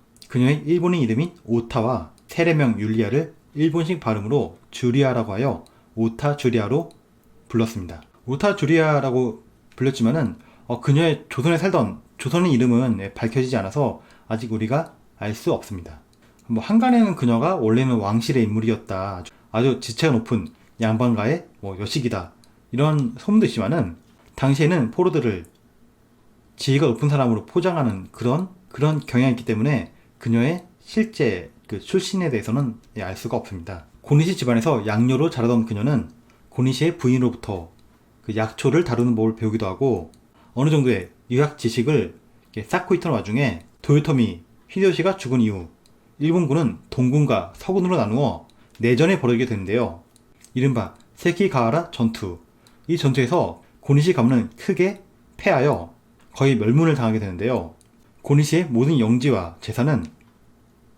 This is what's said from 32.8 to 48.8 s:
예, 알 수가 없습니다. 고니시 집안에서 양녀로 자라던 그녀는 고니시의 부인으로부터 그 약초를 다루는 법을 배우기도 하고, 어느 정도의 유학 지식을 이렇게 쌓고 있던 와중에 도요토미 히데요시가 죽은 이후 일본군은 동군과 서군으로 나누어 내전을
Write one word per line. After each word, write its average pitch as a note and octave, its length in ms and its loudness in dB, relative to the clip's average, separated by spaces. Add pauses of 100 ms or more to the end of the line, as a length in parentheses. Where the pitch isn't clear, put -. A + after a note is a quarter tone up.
예, A2 40 -8
알 F#2 160 -8
수가 A#2 180 -8
없습니다. F#2 520 -10 (140)
고니시 D#3+ 360 2
집안에서 A#2+ 480 0
양녀로 B2+ 460 2
자라던 A#2+ 340 0
그녀는 A2+ 460 -2 (380)
고니시의 C3 500 -2
부인으로부터 A#2+ 720 -2 (520)
그 G#2+ 120 -8
약초를 A#2+ 480 0
다루는 A#2+ 320 0
법을 A2 200 0
배우기도 A2 300 -2
하고, F#2+ 460 -2 (420)
어느 C#3 160 0
정도의 B2+ 400 2 (220)
유학 C#3+ 260 0
지식을 A#2 640 -2 (340)
이렇게 G#2 160 -12
쌓고 F3 260 -2
있던 E3+ 180 -2
와중에 G#2 520 -2 (160)
도요토미 C3+ 600 2 (240)
히데요시가 F#3+ 500 0
죽은 B2 240 0
이후 G2 280 -2 (500)
일본군은 D3+ 580 0 (140)
동군과 B2+ 640 2
서군으로 F#3 420 0
나누어 A2 500 0 (300)
내전을 C#3+ 440 2